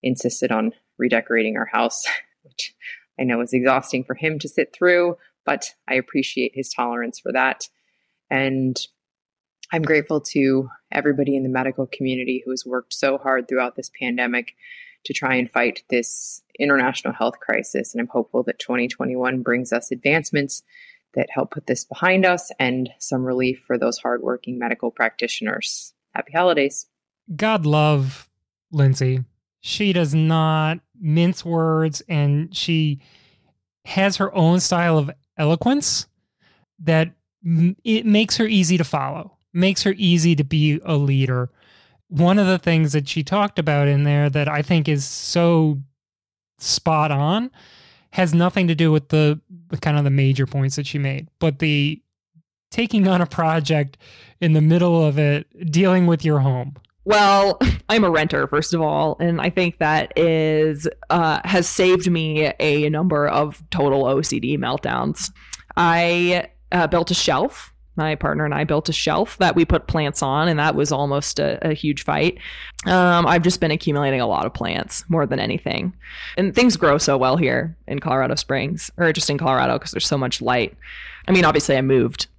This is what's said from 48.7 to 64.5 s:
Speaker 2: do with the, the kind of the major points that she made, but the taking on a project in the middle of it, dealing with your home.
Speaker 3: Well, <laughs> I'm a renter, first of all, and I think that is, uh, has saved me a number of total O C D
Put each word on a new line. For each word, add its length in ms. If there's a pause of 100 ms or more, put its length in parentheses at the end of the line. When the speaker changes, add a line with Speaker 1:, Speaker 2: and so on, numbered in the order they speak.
Speaker 2:
do 160
with 200
the, 280 (300)
the 80
kind 220
of 60
the 60
major 360
points 300
that 100
she 120
made, 300 (100)
but 200
the 440 (680)
taking 360
on 140
a 60
project 720 (420)
in 140
the 60
middle 440
of 140
it, 280 (240)
dealing 360
with 180
your 140
home. 360 (300)
Speaker 3:
Well, 540 (160)
<laughs> 160
I'm 140
a 60
renter, 360
first 280
of 60
all, 400
and 200
I 100
think 280
that 380
is, 720 (220)
uh, 340
has 240
saved 420
me 480
a 300
number 400
of 420
total 360
O 160
C 180
D 160